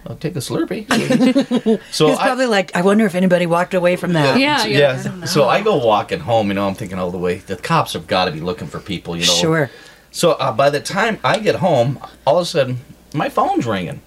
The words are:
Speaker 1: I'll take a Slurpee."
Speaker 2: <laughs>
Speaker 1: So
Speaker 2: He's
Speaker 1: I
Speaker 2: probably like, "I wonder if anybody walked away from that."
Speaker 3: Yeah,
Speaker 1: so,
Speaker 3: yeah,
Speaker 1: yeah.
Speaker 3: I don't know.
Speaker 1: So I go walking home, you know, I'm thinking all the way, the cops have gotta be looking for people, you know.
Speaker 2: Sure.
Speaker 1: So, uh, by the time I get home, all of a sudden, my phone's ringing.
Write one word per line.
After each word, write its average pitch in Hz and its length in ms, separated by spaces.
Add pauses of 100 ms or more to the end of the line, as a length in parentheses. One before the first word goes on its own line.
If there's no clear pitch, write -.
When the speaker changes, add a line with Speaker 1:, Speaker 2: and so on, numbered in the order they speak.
Speaker 1:
I'll 117 80
take 170 180
a 143 60
Slurpee." 214 480
Speaker 2:
<laughs> 247 1040
Speaker 1:
So 156 160
Speaker 2:
He's - 100
Speaker 1:
I 190 80
Speaker 2:
probably 254 200
like, 202 280
"I 180 80
wonder 208 240
if 170 80
anybody 180 320
walked 170 280
away 180 200
from 180 200
that." 160 260
Speaker 3:
Yeah, 285 180
Speaker 1:
so, 214 100
Speaker 3:
yeah, 208 100
Speaker 1:
yeah. 131 200
Speaker 3:
I - 60
don't - 160
know. - 60
Speaker 1:
So 139 220
I 175 140
go 208 140
walking 104 440
home, 113 280
you 98 60
know, 101 120
I'm 98 80
thinking 95 240
all 90 140
the 92 60
way, 90 200
the 95 180
cops - 360
have 82 160
gotta 92 240
be 78 80
looking 87 260
for 80 140
people, - 360
you 170 100
know. 180 60
Speaker 2:
Sure. 165 380 (400)
Speaker 1:
So, 170 220
uh, 131 200
by 135 180
the 147 100
time 208 420
I 151 160
get 185 180
home, 135 440 (260)
all 160 120
of 180 40
a 170 40
sudden, 127 320 (360)
my 185 140
phone's 370 380
ringing. 90 400